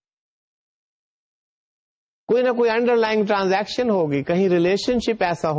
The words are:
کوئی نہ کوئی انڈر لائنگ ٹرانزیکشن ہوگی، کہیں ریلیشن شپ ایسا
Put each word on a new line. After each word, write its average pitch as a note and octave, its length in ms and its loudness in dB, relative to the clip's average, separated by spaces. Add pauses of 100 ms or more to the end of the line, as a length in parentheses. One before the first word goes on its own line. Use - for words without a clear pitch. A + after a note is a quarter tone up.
(2250)
کوئی A#3+ 140 2
نہ B3 140 0
کوئی A#3 140 2
انڈر A#3+ 260 0
لائنگ A3 300 0
ٹرانزیکشن G3+ 640 -2
ہوگی، D3+ 340 0
کہیں F#3 240 0
ریلیشن F#3 580 0
شپ - 180 -2
ایسا E3+ 340 -2